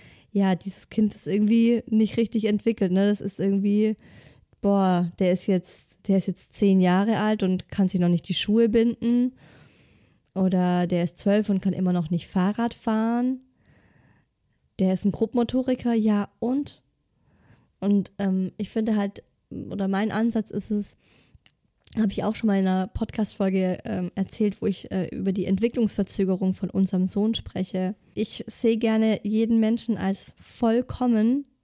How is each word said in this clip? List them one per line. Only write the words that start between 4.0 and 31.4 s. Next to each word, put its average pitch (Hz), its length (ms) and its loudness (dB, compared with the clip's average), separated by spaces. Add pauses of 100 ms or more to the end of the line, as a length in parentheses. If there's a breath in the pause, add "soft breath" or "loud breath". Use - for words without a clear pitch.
boah, 185 560 2
der 180 140 4
ist - 140 -2
jetzt, - 500 -2 (120)
der 190 100 4
ist - 80 0
jetzt - 280 -6
zehn 190 260 4
Jahre 190 380 4
alt 214 240 0
und 185 260 -2
kann 185 200 0
sich 180 120 -2
noch 175 80 4
nicht 170 200 0
die 185 60 -4
Schuhe 226 340 2
binden. 240 640 2 (1000 soft breath)
Oder 180 520 2
der 175 180 0
ist - 140 -6
zwölf 208 320 2
und 190 100 2
kann 190 120 0
immer 180 200 0
noch 175 180 0
nicht 170 180 -2
Fahrrad 208 460 0
fahren. 240 640 -2 (1400 soft breath)
Der 190 160 2
ist 185 100 -4
ein 202 80 2
Grobmotoriker, 240 800 -2
ja 214 460 2
und? 269 440 -4 (1000 soft breath)
Und, 202 380 0
ähm, 190 380 -2
ich 202 140 -6
finde 220 260 -2
halt, 202 260 -4 (280)
oder 196 380 -6
mein 196 240 0
Ansatz 226 380 -2
ist - 200 -6
es, 208 260 -4 (1000 soft breath)
habe 214 160 0
ich - 100 -4
auch 220 140 -2
schon 226 100 -4
mal 196 140 2
in 190 80 2
einer 185 180 0
Podcast-Folge, 190 1000 -2
ähm, 185 300 -6
erzählt, 202 480 -2
wo 185 40 -2
ich, - 260 -4
äh, 190 160 -2
über 190 240 -4
die 185 140 -2
Entwicklungsverzögerung 190 1080 0
von - 160 -6
unserem 190 360 0
Sohn 214 280 0
spreche. 190 640 -4 (180)
Ich - 320 -6
sehe 226 300 0
gerne 220 480 2
jeden 220 340 2
Menschen 220 380 0
als - 400 -4
vollkommen 240 1120 0 (180)